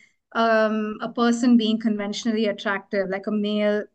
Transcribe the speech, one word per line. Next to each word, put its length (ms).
um, 680
a 80
person 480
being 220
conventionally 680
attractive, 640
like 180
a 40
male 520